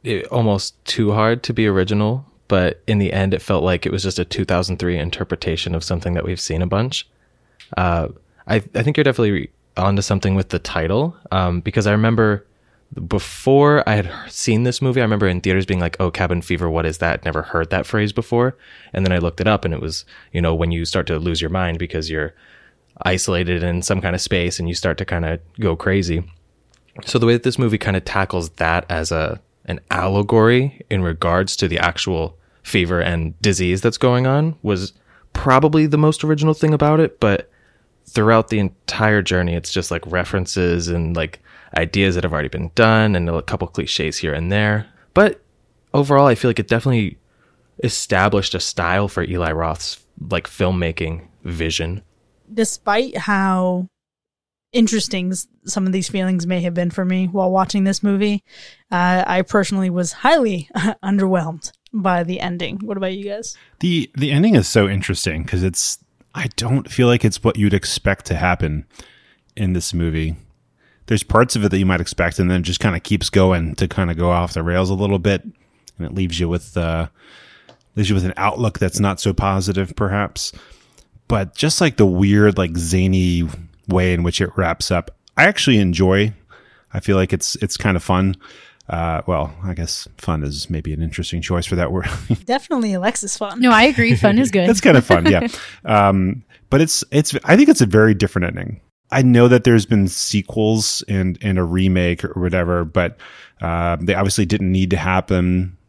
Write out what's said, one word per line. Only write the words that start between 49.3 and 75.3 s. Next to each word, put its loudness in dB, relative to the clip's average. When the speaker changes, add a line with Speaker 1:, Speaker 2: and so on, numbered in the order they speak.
Speaker 1:
Roth's, -6
like, -4
filmmaking -4
vision. -6
Speaker 2:
Despite -2
how 0
interesting 0
s-, -8
some -2
of 0
these -2
feelings -2
may -2
have -2
been -2
for -4
me 0
while 0
watching 0
this 0
movie, 0
uh, 2
I 0
personally 0
was -4
highly 2
<laughs> -18
underwhelmed -2
by 0
the -6
ending. -6
What -8
about -4
you -10
guys? -10
Speaker 3:
The, 0
the -2
ending 4
is 6
so 4
interesting -2
'cause -2
it's, -4
I -6
don't -2
feel 2
like 2
it's 0
what 2
you'd 2
expect -2
to -2
happen -2
in -2
this -4
movie. -2
There's 0
parts 4
of 0
it 2
that 2
you 4
might 2
expect, -2
and 2
then 2
it -6
just -4
kinda 0
keeps -2
going 2
to -2
kinda -2
go 0
off 0
the -4
rails 0
a 0
little 0
bit, 0